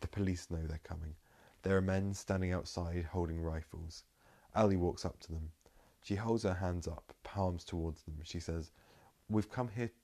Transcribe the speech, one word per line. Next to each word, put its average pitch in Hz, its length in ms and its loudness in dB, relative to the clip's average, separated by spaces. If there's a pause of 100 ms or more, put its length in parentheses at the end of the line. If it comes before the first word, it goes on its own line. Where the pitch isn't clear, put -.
the - 80 -2
police 95 420 0
know 80 160 -2
they're 80 120 -4
coming. 80 380 -8 (460)
There 95 140 4
are 95 60 6
men 95 320 2
standing 92 380 0
outside 87 520 -2
holding 82 360 0
rifles. 80 640 -6 (500)
Ali 104 220 6
walks 87 280 2
up - 160 -6
to - 120 -10
them. 80 200 -4 (500)
She - 120 -2
holds 113 300 2
her 92 100 4
hands 90 340 -2
up, - 260 -10 (100)
palms 92 400 0
towards 82 380 -2
them. 78 200 -10
She 82 180 -8
says, 82 300 -4 (580)
"We've 107 220 2
come 123 180 -4
here 117 220 -4 (140)